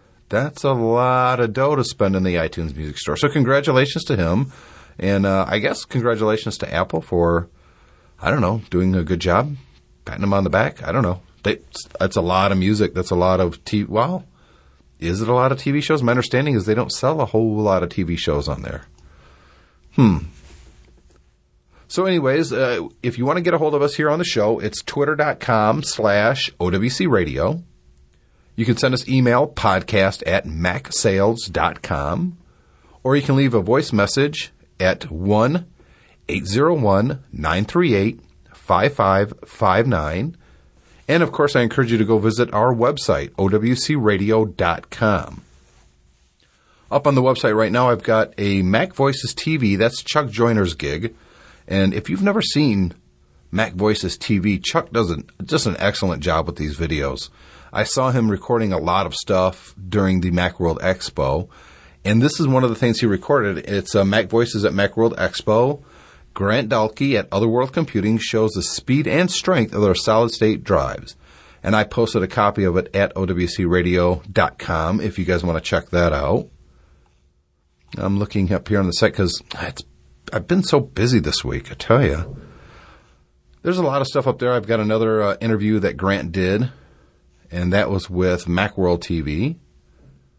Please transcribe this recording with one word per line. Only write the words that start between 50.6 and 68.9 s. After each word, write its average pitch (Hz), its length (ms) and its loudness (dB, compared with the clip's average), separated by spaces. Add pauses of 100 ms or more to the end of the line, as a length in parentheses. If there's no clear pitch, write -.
gig. 80 380 -6 (540)
And 95 260 2
if - 160 -6
you've 190 140 -2
never 202 180 0
seen 104 520 0 (580)
Mac 95 220 -2
Voices 98 440 -2
T 104 220 0
V, 95 200 0
Chuck - 320 -4
does 110 200 0
an, 76 180 -8 (140)
just - 240 -2
an 95 100 -2
excellent 90 460 -2
job 80 240 0
with 73 80 -8
these 76 220 -6
videos. 71 520 -4 (420)
I 107 120 -2
saw 131 280 -2
him 117 200 2
recording 107 400 -2
a 90 80 0
lot 87 260 0
of 85 80 -8
stuff 92 640 -2 (140)
during 95 320 2
the 90 100 0
Macworld 87 480 0
Expo, 78 720 -2 (560)
and 110 160 4
this 131 180 0
is 160 80 2
one 131 160 2
of 123 60 2
the 110 60 -2
things 117 260 0
he 123 40 0
recorded. 101 640 0
It's, 98 240 -4
uh, 98 120 4
Mac 101 240 2
Voices 113 340 0
at 98 80 4
Macworld 101 460 2
Expo. 117 640 0 (500)
Grant 107 360 0
Dalke 117 480 0
at 98 160 -2
Otherworld 117 400 0
Computing 110 440 0
shows 110 340 0
the 98 100 -4
speed - 460 -2